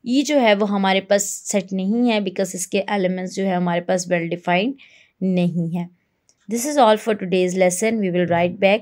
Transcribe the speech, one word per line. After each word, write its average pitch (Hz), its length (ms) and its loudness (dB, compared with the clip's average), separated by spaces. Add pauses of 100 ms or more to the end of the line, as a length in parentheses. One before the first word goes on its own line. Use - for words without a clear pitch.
ई 254 160 2
जो 285 160 2
है 226 160 6
वो 202 120 2
हमारे 196 340 2
पास 190 240 0
सेट - 480 -4
नहीं 208 380 0
है 214 100 2
because 190 340 -4
इसके 185 240 -4
एलिमेंट्स 185 560 -2
जो 196 100 -4
है 185 120 0
हमारे 175 240 0
पास 180 280 -2
well 170 260 -2
defined 180 380 0 (500)
नहीं 175 480 0
है। 175 180 -6 (640)
This 233 140 -4
is 294 100 -2
all 220 200 6
for 214 180 -2
today's 185 440 0
lesson। 185 340 2
We 208 180 -2
will 175 160 0
write 175 300 0
back 196 260 2